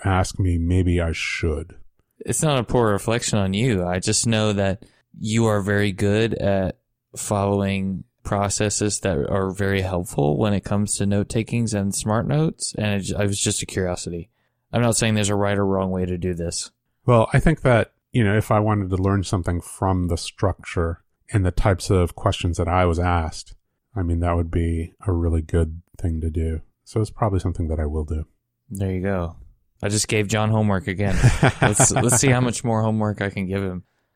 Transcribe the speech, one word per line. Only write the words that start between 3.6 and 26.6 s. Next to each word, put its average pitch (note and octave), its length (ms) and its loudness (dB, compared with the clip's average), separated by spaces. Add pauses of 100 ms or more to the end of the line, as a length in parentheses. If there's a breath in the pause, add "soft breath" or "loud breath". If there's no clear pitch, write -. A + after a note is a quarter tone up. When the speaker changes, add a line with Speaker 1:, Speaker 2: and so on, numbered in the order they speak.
Speaker 2:
I F2+ 140 -2
just G#2+ 280 0
know G#2+ 260 2
that G2 320 -2 (340 loud breath)
you A2 280 0
are G#2 140 2
very G2+ 300 2
good G#2 440 0
at G2 440 -2 (380)
following G2 880 -2 (180)
processes G2+ 800 -2
that F#2 160 0
are F#2+ 340 0
very G2 300 0
helpful F#2 560 -2
when G#2+ 160 2
it F#2+ 100 0
comes G#2 340 -2
to G2+ 100 -2
note G2+ 240 0
takings A2+ 420 -2
and G2 220 -2
Smart A2 340 -2
Notes. D#3 480 -2
And G2+ 260 -2
it, F#2+ 140 -6
I G2+ 80 0
was G2 160 0
just - 220 -2
a - 40 -8
curiosity. F2 640 -6 (420)
I'm A#2 120 0
not A2+ 140 2
saying A2 180 2
there's G#2 160 0
a G#2 40 0
right G2+ 240 0
or G2+ 80 2
wrong F#2+ 240 0
way F#2 140 -2
to F2+ 140 -4
do F2+ 160 -2
this. E2+ 360 -6 (360)
Speaker 1:
Well, A#2 260 6
I C3 80 4
think D#3+ 220 2
that, A#2 320 2 (180)
you B2 100 4
know, G2+ 140 4
if G#2+ 140 0
I G#2+ 100 4
wanted G2+ 300 0
to F#2+ 60 0
learn G2 280 2
something F2 360 -2
from F#2 480 0
the E2+ 80 0
structure - 840 -4 (300)
and G2 120 2
the F2+ 60 4
types - 400 2
of F2+ 240 2
questions F#2 440 -2
that F2 100 0
I F2+ 160 4
was E2+ 140 2
asked, F2 560 -2 (420)
I F#2+ 60 -2
mean, E2+ 180 0
that F2 160 2
would E2 140 0
be E2+ 420 -2 (140)
a F#2 60 0
really E2 300 2
good E2 380 0 (180)
thing E2 220 -2
to D#2+ 100 -2
do. D#2+ 300 -2 (240)